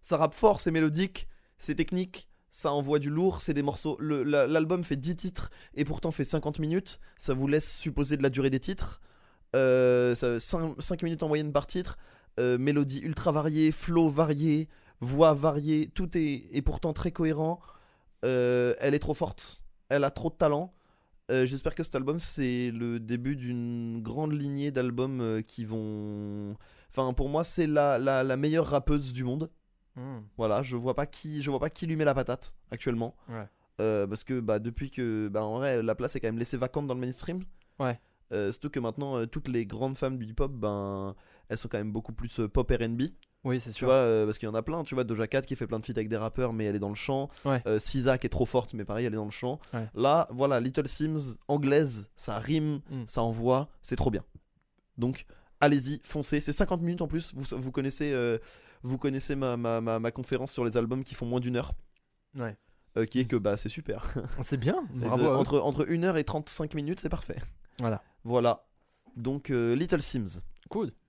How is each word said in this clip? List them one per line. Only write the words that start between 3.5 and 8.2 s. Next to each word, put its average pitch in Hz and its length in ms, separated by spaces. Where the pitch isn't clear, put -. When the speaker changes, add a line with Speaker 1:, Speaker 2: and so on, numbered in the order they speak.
Speaker 1:
des 143 100
morceaux. 143 360
Le, 147 240
la, 143 220
l'album 160 380
fait 170 140
dix 156 180
titres - 340
et 143 120
pourtant 156 260
fait 139 140
cinquante 151 340
minutes. 160 400
Ça - 180
vous 131 140
laisse 151 300
supposer 143 400
de 135 60